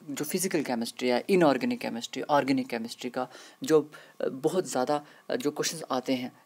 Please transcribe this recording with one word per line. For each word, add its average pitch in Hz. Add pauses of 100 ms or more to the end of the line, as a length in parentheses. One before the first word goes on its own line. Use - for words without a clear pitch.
जो 143
फिजिकल 175
केमिस्ट्री 123
है, 120
इनऑर्गेनिक 131
केमिस्ट्री, 117
ऑर्गेनिक 135
केमिस्ट्री 117
का 127 (340)
जो, 151 (300)
अ, -
बहुत 151
ज़्यादा, 143 (240)
अ, -
जो 139
क्वेश्चंस 156
आते 135
हैं 123